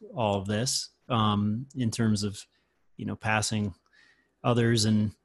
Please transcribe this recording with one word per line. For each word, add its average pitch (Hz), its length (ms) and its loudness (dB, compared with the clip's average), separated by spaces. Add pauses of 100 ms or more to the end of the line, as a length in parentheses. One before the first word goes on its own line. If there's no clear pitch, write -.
(140)
all 107 220 0
of 98 100 -2
this, 107 440 -2 (180)
um, 107 680 2
in 120 160 -2
terms 110 320 0
of, 101 180 -6 (560)
you 110 100 -8
know, 101 100 -6
passing 107 580 -2 (720)
others 117 400 2
and 107 280 2 (120)